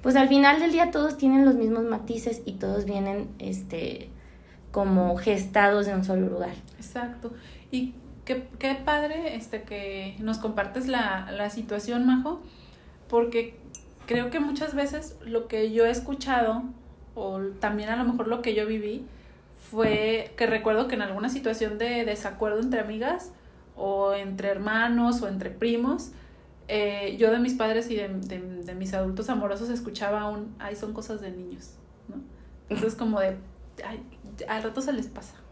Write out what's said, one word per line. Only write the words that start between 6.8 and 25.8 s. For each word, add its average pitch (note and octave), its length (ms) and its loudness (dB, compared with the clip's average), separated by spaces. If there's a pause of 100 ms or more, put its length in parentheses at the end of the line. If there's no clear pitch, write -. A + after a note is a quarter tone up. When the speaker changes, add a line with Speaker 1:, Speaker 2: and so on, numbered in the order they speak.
Speaker 2:
Y B3+ 220 -2 (320)
qué, B3+ 220 -4 (100)
qué C4+ 260 0
padre, D4+ 520 0
este, A3 280 -8
que G3 560 -8
nos A3 200 -2
compartes G#3+ 480 -2
la, G3+ 440 0
la G3+ 200 -2
situación, A3+ 560 0
Majo, B3+ 340 4 (680)
porque A#3 500 2 (480)
creo A#3+ 240 0
que D#4+ 80 0
muchas C#4+ 340 -2
veces C#4+ 520 -4
lo A#3 220 -2
que A3 240 0
yo A3+ 140 6
he A#3 60 4
escuchado, B3+ 720 0 (500)
o G3 260 -4 (200)
también G#3 300 -2
a A3+ 80 0
lo B3 80 0
mejor A#3 220 0
lo A#3 140 0
que A3+ 140 0
yo G#3+ 100 2
viví, A3 400 -4 (640)
fue A3 680 2
que A#3 120 2
recuerdo A3 400 2
que B3+ 80 -2
en G#3+ 80 -2
alguna G3+ 260 -2
situación A3 480 -2
de A#3 280 -2
desacuerdo G#3 540 -2
entre B3 200 0
amigas, A#3 520 -4 (440)
o G3 380 2
entre G3 360 -4
hermanos, A#3 720 2
o G#3+ 60 -2
entre F#3+ 240 -4
primos, A#3+ 600 0 (560)